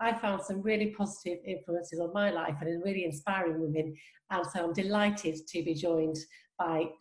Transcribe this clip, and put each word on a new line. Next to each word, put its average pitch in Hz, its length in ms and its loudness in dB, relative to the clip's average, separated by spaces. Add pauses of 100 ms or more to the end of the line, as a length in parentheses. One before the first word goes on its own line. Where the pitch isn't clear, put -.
I 226 140 2
found 196 260 0
some 196 220 -4
really 214 340 2
positive 180 500 -2
influences 170 540 -4
on 170 140 -2
my 202 160 4
life 165 320 0
and 170 200 -2
really 196 220 0
inspiring 165 560 0
women. 156 340 0 (360)
And 175 160 0
so 175 180 -2
I'm 170 80 0
delighted 202 720 2
to 170 160 -4
be 165 120 0
joined 160 420 2 (420)
by 165 280 2 (140)